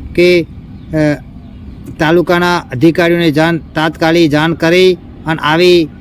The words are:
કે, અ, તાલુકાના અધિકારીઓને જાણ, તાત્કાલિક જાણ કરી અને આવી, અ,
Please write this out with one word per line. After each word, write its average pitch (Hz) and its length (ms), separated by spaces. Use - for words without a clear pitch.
કે, 175 280
અ, 151 40
તાલુકાના 175 580
અધિકારીઓને 165 760
જાણ, 160 260
તાત્કાલિક 160 760
જાણ 156 220
કરી 180 440
અને 160 160
આવી, 170 420
અ, 147 40